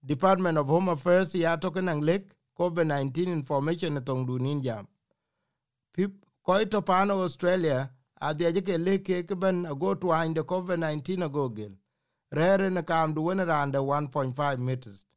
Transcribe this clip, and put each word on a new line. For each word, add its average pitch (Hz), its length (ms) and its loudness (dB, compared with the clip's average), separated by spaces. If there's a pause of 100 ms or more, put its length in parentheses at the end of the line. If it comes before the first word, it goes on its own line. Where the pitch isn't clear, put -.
Department 170 540 2
of 147 80 2
Home 170 240 2
Affairs 175 460 2
ya 165 220 2
to 180 120 -4
kenang 170 320 -2
lek, 175 320 0 (260)
covid 170 280 0
nineteen 143 420 -2
information 156 640 -2
ni 143 80 -4
tong 127 240 -2
du 127 140 -4
nin 139 240 -2
jam. 110 240 -6 (1040)
Pip, 196 180 -2 (320)
koi 196 220 2
to 202 160 0
pano 196 400 2
Australia, 170 720 0 (280)
a 147 140 -2
diaje 170 320 0
ke 175 160 0
lek 190 240 0
ke 180 220 -2
ke 190 120 -4
ben 180 280 0
ago 156 260 -2
twine 165 400 0
the 156 100 0
covid 180 360 -2
nineteen 160 420 -2
ago 143 280 -2
gel. 107 200 -10 (680)
rɛɛr 190 340 4
ne 185 100 0
kaam 160 320 2
du 151 80 -2
wen 180 240 0
raan 147 260 2
de 139 100 0
one 143 260 0
point 131 280 -2
five 143 240 0
meters. 123 460 -6 (100)